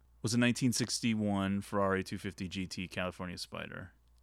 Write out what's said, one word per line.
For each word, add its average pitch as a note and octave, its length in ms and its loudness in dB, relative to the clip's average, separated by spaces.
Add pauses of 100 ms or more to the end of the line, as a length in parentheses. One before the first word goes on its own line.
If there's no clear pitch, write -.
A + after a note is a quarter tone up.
(220)
was A2 100 0
a A#2+ 60 4
nineteen A#2+ 340 4
sixty-one G2+ 880 2
Ferrari G2 420 2
two G2+ 140 -6
fifty F#2+ 320 -6
G F#2 180 -4
T F2+ 220 -6
California F2+ 480 -6
Spider. E2+ 560 -10 (300)